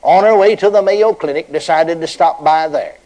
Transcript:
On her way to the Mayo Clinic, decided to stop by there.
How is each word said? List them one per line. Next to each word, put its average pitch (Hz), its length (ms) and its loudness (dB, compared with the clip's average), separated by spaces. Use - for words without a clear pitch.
On 185 200 4
her 220 140 4
way 202 180 4
to 196 140 0
the 202 120 2
Mayo 208 320 0
Clinic, 143 380 -6
decided 160 480 -2
to 160 80 -8
stop 165 360 -2
by 156 260 0
there. 117 260 -6